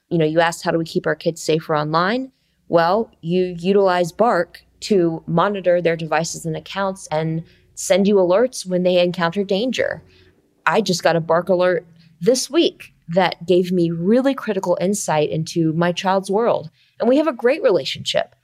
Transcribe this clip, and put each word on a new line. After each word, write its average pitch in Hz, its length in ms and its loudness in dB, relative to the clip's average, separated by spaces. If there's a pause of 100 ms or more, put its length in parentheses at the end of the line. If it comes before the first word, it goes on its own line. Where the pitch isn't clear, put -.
You 175 100 0
know, 160 60 2
you 156 140 0
asked, 170 240 0
"How 175 80 -4
do 165 80 0
we 165 60 -2
keep 170 200 -4
our 160 120 -2
kids 165 260 -6
safer 160 320 -2
online?" 175 560 -2 (380)
Well, 175 420 2 (100)
you 180 380 -2
utilize 180 540 2
Bark 202 500 0 (200)
to 170 440 0
monitor 180 560 0
their 170 140 0
devices 160 500 -4
and 160 100 -4
accounts 190 540 -8
and 160 320 -2 (320)
send 190 320 2
you 208 80 4
alerts 190 500 2
when 180 200 -2
they 180 160 4
encounter 180 420 0
danger. 202 580 -2 (640)
I 175 160 2
just 185 220 -2
got 165 140 2
a 165 40 0
Bark 170 280 0
alert 180 360 2 (360)
this 247 280 0
week 247 440 -2 (160)
that 170 400 0
gave 180 240 2
me 170 180 2
really 220 440 0
critical 190 460 -4
insight 170 500 0
into 160 420 -2
my 170 180 0
child's 190 400 -2
world. 185 400 0 (300)
And 220 80 0
we 262 80 6
have 311 100 2
a 311 60 0
great 247 320 0
relationship, - 800 -2